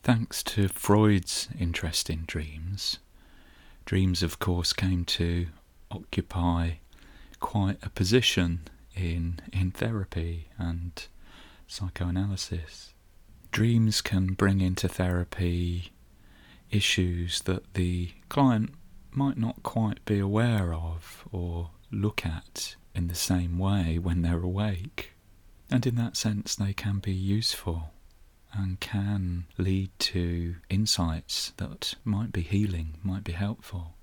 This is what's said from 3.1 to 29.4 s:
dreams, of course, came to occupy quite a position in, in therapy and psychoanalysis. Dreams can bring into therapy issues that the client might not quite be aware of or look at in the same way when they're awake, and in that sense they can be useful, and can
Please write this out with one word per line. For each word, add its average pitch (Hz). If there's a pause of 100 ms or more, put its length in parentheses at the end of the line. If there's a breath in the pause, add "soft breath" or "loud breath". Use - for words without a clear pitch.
dreams, 95
of 82
course, 87
came 92
to 87 (420)
occupy 85 (680 loud breath)
quite 98
a -
position 92 (340)
in, 85 (120)
in 92
therapy 85
and 85 (600 loud breath)
psychoanalysis. 90 (560)
Dreams 113
can 92
bring 98
into 92
therapy 87 (800 loud breath)
issues 90
that -
the 90 (180)
client 123 (400)
might 139
not 113
quite 107
be 104
aware 101
of 82
or 85 (200)
look 104
at - (180)
in 87
the 85
same 87
way 92
when 87
they're 85
awake, 95 (580)
and 127
in 117
that 117
sense 107
they 101
can 98
be 98
useful, 92 (600)
and 95
can 98 (140)